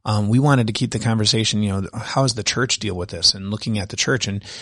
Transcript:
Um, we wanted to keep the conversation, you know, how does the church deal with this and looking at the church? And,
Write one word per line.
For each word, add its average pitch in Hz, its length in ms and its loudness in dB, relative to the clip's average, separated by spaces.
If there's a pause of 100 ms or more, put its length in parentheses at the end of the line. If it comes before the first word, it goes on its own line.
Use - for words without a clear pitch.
Um, 107 260 0
we 120 100 6
wanted 135 280 4
to 113 60 -2
keep 117 180 -2
the - 80 -2
conversation, 110 640 2
you 104 80 2
know, 95 240 -2
how 117 300 -2
does 127 100 2
the 110 100 -6
church - 360 -2
deal 101 160 -4
with 87 140 -6
this - 260 2
and 98 160 -6
looking 110 260 -4
at 104 120 -6
the - 60 -8
church? 131 320 0
And, 101 160 -4 (180)